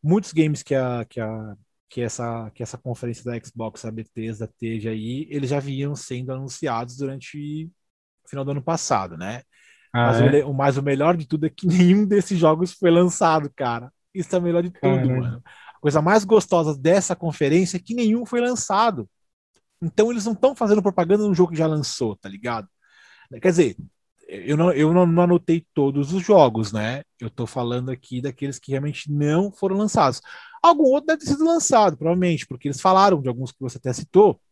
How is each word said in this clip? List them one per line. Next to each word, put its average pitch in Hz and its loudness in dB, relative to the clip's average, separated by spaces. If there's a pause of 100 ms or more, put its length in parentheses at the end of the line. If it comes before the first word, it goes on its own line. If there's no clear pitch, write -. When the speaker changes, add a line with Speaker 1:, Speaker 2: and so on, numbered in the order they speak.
Speaker 1:
muitos 180 0
games 151 0
que 143 -2
a, 123 -2
que - -12
a, 110 -10 (340)
que 123 -10
essa, 117 -8
que - -12
essa 117 -14
conferência 120 -10
da 117 -8
Xbox, 113 -14
a 117 -10
Bethesda, 113 -12 (120)
teve 113 -8
aí, 113 -8
eles 139 -6
já 143 0
vinham 139 -6
sendo 127 -10
anunciados 127 -8
durante 147 -10 (580)
o - -20
final 139 -8
do 139 -6
ano 139 -6
passado, 101 -2
né? 104 -10 (500)
Speaker 2:
Ah, 120 0
Speaker 1:
Mas 117 2
o 123 6
Speaker 2:
é? - 6
Speaker 1:
le-, 143 4
mas 135 0
o 139 -4
melhor 143 2
de 156 -8
tudo 156 -4
é - -2
que - -6
<laughs> - -
nenhum 180 4
desses 202 0
jogos 165 2
foi 175 2
lançado, 165 2
cara. 120 -6 (220)
Isso 190 -6
é 180 2
o 175 -4
melhor 170 0
de 180 -6
tudo, 131 0
Speaker 2:
Caralho. - 0
Speaker 1:
mano. 123 -4 (340)
A - -20
coisa 151 2
mais 202 2
gostosa 170 2
dessa 175 2
conferência 165 0
é - -6
que 226 -10
nenhum 233 0
foi 240 -4
lançado. 214 -2 (720)
Então 208 0
eles 220 -4
não 226 -2
tão 262 2
fazendo 214 2
propaganda 190 0
num 202 2
jogo 175 2
que 160 -6
já 160 2
lançou, 135 -2
tá - -18
ligado? 107 -8 (720)
Quer 180 2
dizer, 160 2 (500)
eu 101 -4
não, 170 4
eu 156 2
não, 180 6
não 170 4
anotei 170 0
todos 139 0
os 190 -4
jogos, 113 4
né? 113 -6 (160)
Eu 113 -10
tô 117 -6
falando 123 -4
aqui 123 -10
daqueles 139 -8
que - -12
realmente 147 -6
não 151 0
foram 196 -4
lançados. 196 0 (420)
Algum 320 6
outro 285 2
deve 320 0
ter 302 -10
sido 294 0
lançado, 226 4
provavelmente, 170 0
porque 131 -10
eles 131 -8
falaram 190 6
de 127 -4
alguns 123 -8
que - -20
você 131 -10
até 131 -6
citou. - 4 (100)